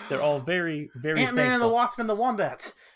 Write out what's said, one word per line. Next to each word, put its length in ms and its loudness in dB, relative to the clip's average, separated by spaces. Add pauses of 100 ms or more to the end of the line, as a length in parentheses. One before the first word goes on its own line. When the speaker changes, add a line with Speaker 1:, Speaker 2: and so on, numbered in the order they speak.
Speaker 1:
they're 140 -2
all 180 2
very, 560 -2
very 280 0
Speaker 2:
Ant-Man 200 2
and 180 2
the 40 4
Speaker 1:
thankful. 80 4
Speaker 2:
Wasp 240 0
and 100 -2
the 60 0
Wombat. 580 -2 (240)